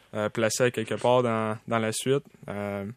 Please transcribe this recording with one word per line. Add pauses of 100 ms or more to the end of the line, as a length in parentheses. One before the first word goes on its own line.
(140)
euh,
placée
à
quelque
part
dans,
dans
la
suite. (260)
Euh, (100)